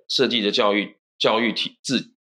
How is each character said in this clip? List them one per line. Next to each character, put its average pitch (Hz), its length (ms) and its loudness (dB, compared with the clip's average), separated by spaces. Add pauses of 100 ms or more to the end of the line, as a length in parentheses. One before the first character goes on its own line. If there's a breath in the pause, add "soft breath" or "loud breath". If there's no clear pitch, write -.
设 127 200 0
计 113 140 -2
的 101 80 0
教 104 240 2
育， 98 240 -4 (200)
教 113 220 2
育 113 120 0
体 - 300 -8
制 - 380 -4